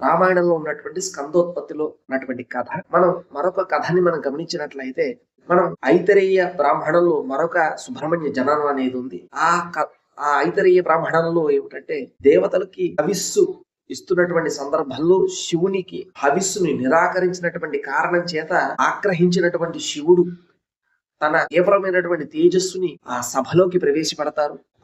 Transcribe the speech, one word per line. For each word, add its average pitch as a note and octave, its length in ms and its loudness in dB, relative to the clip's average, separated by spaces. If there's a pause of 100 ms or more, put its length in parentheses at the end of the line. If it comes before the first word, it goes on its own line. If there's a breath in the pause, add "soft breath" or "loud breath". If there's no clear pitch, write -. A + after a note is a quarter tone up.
రామాయణంలో F3 520 4
ఉన్నటువంటి D3+ 480 -6
స్కందోత్పత్తిలో D3+ 840 -4
ఉన్నటువంటి C3 580 -8
కథ. B2 220 -8 (260)
మనం F3 400 2
మరొక F3+ 400 -4
కథని E3 300 0
మనం E3 260 0
గమనించినట్లయితే, C#3+ 920 -6 (280)
మనం F3 260 2 (100)
ఐతరేయ F#3 600 4 (100)
బ్రాహ్మణంలో D#3 640 2
మరొక D#3 540 -2
సుబ్రహ్మణ్య D3 580 -4
జననం C#3+ 340 0
అనేది C3 300 -2
ఉంది. B2+ 380 -10
ఆ F3 420 0
క-, D3+ 120 -2 (300)
ఆ C#3+ 280 2
ఐతరేయ F3+ 340 4
బ్రాహ్మణంలో E3 720 2
ఏమిటంటే, C#3 600 -4 (100)
దేవతలకి F#3 800 2
హవిస్సు - 640 0 (260)
ఇస్తున్నటువంటి E3 600 0
సందర్భంలో D3+ 800 0
శివునికి F3+ 800 -4 (100)
హవిస్సుని E3 560 0
నిరాకరించినటువంటి E3+ 1040 0
కారణం D#3+ 440 0
చేత E3+ 320 -4 (260)
ఆగ్రహించినటువంటి E3+ 1000 0
శివుడు E3 460 2 (1040)
తన D#3 240 2
తీవ్రమైనటువంటి F3 720 2
తేజస్సుని F3 840 0
ఆ B2 140 -6
సభలోకి E3+ 580 0
ప్రవేశపెడతారు. D3 800 -2 (240)